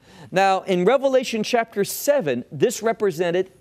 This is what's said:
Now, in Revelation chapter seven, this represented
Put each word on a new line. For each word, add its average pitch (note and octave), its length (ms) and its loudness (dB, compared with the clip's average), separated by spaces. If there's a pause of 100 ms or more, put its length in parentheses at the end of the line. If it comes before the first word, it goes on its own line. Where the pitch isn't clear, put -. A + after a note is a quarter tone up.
(320)
Now, F#3+ 300 2
in F3+ 240 0
Revelation B3+ 580 2
chapter A3 400 -2
seven, F3+ 680 -2
this F#3+ 300 -2
represented F#3 800 -2